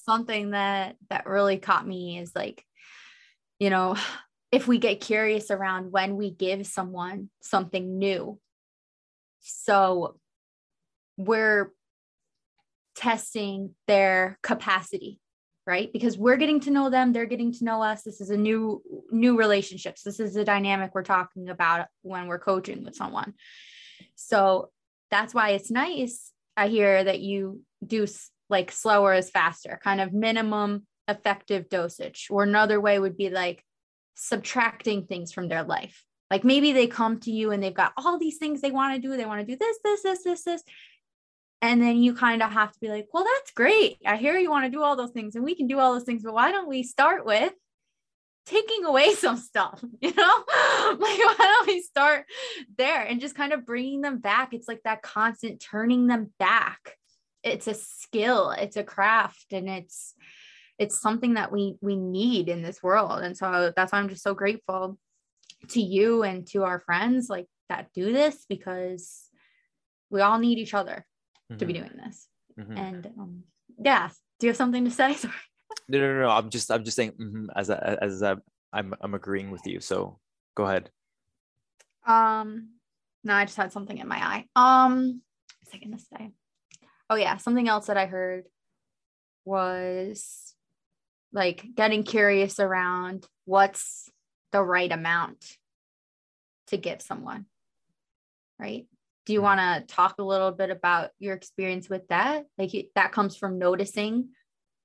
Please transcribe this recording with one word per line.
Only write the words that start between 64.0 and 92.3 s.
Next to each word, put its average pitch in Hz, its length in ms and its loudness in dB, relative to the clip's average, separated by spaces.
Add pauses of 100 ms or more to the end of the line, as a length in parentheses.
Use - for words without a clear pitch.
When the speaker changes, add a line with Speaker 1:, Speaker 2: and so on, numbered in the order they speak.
Speaker 1:
just 190 140 -14
so 202 120 0
grateful 190 640 -4 (720)
to 240 120 0
you 208 420 4
and 185 240 -4
to 196 160 -2
our 180 160 -2
friends, 240 500 0
like, 180 180 -8 (220)
that - 240 -8
do 196 200 -2
this, 294 340 2
because 185 800 -10 (840)
we 196 100 2
all 208 160 4
need 233 220 2
each 220 160 -10
other - 300 -4 (520)
to 185 80 -4
be 175 80 -4
Speaker 2:
Mm-hmm. 165 140 -10
Speaker 1:
doing - 180 -20
this. - 220 -20 (320)
Speaker 2:
Mm-hmm. 214 180 -12
Speaker 1:
And, 185 300 -10 (120)
um, 180 240 -16 (400)
yeah, 208 260 2 (300)
do 233 80 2
you - 40 4
have 233 60 -2
something 247 280 0
to 240 60 0
say? 269 220 2
<laughs> - 20 -10
Sorry. - 180 -10 (560)
Speaker 2:
No, 135 100 2
no, 139 140 2
no, 135 80 0
no. 127 80 4
I'm 110 200 4
just, 113 220 -4
I'm 113 120 0
just 113 120 -6
saying, 113 180 0
mm-hmm, 107 320 -10 (100)
as 95 140 -2
I, 104 320 -2
as 98 220 -2
I, 98 120 2 (360)
I'm, 101 300 -6
I'm 101 120 -8
agreeing 98 380 -6
with 90 140 -12
you. 95 160 -8
So 95 380 -6 (360)
go 104 100 0
ahead. 95 240 -2 (1160)
Speaker 1:
Um, 220 640 2 (540)
no, 208 100 0
I 202 120 4
just 202 120 -12
had 190 140 -2
something 202 260 -12
in - 100 -12
my - 100 -4
eye. 202 280 -4 (100)
Um, 254 640 6 (420)
what - 100 -20
was 202 80 -20
I - 20 -20
gonna 220 160 -14
say? 220 320 -18 (800)
Oh 220 60 0
yeah, 196 220 0
something 240 300 0
else 214 200 0
that 202 100 0
I 190 80 2
heard 185 400 -6 (960)
was, 185 1120 -6 (760)
like, 180 340 0 (100)
getting 214 280 2
curious 202 560 2